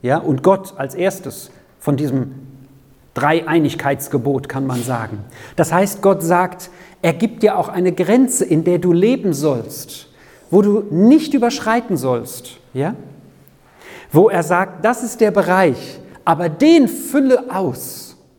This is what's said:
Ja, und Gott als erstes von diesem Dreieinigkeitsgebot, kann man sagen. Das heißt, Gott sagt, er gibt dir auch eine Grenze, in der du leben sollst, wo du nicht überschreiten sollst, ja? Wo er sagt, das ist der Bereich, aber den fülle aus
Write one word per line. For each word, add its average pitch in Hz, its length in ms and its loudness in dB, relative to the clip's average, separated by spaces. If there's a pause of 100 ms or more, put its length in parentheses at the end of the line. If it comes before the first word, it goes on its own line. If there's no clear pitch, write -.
Ja, 131 160 0
und 135 240 -2
Gott 190 340 2
als 139 180 -8
erstes - 560 -6 (280)
von 143 180 0
diesem 135 360 -2 (800)
Dreieinigkeitsgebot, 143 1400 -2
kann 135 160 -6
man 123 160 -4
sagen. 113 380 -6 (360)
Das - 160 0
heißt, 196 300 0
Gott 196 200 2
sagt, 180 460 0 (320)
er 165 120 0
gibt 226 300 -4
dir 208 160 4
auch - 100 -2
eine 180 240 -2
Grenze, 226 520 2
in 147 200 0
der 175 140 2
du 180 140 2
leben 208 420 2
sollst, 135 760 -6 (420)
wo 196 120 6
du 202 280 2
nicht 240 440 4
überschreiten 233 640 0
sollst, 123 600 -6 (140)
ja? 147 220 -4 (1160)
Wo 185 200 6
er 185 120 0
sagt, 180 420 -2
das 240 180 0
ist 233 180 -6
der 214 100 4
Bereich, 180 720 0 (240)
aber 170 240 2
den 285 400 6
fülle 262 680 0
aus - 640 -6 (220)